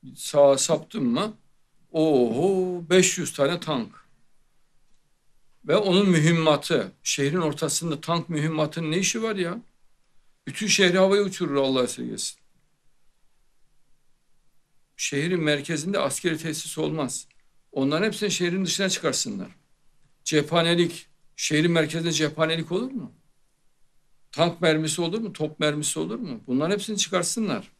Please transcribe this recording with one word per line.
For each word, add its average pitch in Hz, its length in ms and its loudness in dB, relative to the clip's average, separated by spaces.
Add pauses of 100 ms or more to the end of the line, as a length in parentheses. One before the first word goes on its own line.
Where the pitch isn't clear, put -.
(160)
Sağa 143 420 6
saptın 156 460 -2
mı? 156 300 0 (580)
Oho, 160 960 2
beş 185 280 4
yüz 170 160 -6
tane 160 260 0
tank. 135 440 -6 (1600)
Ve 151 80 4
onun 202 340 4
mühimmatı. 156 800 4 (120)
Şehrin 147 340 0
ortasında 156 640 -2
tank 170 280 -2
mühimmatının 156 640 -2
ne 165 60 0
işi 196 260 -2
var 220 120 -2
ya? 185 260 -4 (840)
Bütün 202 200 -6
şehri 185 300 4
havaya 196 260 4
uçurur 180 320 -4
Allah 135 280 2
esirgesin. 120 560 -8 (2500)
Şehrin 165 460 -2
merkezinde 151 560 -2
askeri 156 380 -2
tesis 160 400 -8
olmaz. 156 500 -4 (440)
Onların 147 340 0
hepsini 208 260 -2
şehrin 180 340 -2
dışına 190 240 -2
çıkarsınlar. 127 680 -4 (680)
Cephanelik, 165 840 0 (280)
şehrin 156 360 2
merkezinde 165 400 0
cephanelik 156 600 -2
olur 233 200 -4
mu? 185 200 -10 (1200)
Tank 170 300 0
mermisi 156 400 2
olur 175 180 -2
mu? 214 140 -8
Top 156 260 -6
mermisi 151 400 -2
olur 190 200 -4
mu? 135 280 -10
Bunların 139 240 0
hepsini 202 260 -4
çıkarsınlar. 180 840 -4